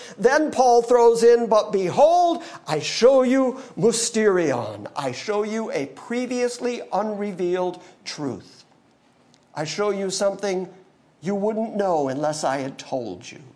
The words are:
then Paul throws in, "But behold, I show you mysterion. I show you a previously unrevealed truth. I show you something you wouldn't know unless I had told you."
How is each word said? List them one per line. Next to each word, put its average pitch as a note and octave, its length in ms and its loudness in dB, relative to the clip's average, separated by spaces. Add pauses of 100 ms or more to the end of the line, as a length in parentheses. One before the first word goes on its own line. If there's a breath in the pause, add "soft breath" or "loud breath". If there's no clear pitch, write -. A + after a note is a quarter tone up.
(160 loud breath)
then C4+ 340 2
Paul A#3+ 300 4
throws A#3 420 6
in, A#3 240 6
"But G#3+ 240 2
behold, D4 720 4 (240 loud breath)
I D#3 120 -2
show B3+ 420 4
you C4 380 2 (200 loud breath)
mysterion. E3 1080 0 (100)
I C#3 160 -4
show G#3 300 -4
you A3 300 -6
a C#3 140 -4
previously B3 920 -6 (100)
unrevealed F#3 880 -4 (260 loud breath)
truth. B2+ 580 -10 (920)
I D3+ 100 -6
show G3+ 260 -4
you G3 180 -4
something F#3+ 640 -4 (500)
you F#3+ 140 -6
wouldn't G#3+ 420 -4
know F3 320 0
unless D3 360 -4
I C#3 160 -2
had C3+ 180 -10
told A#2+ 520 -10
you." - 100 -20 (160)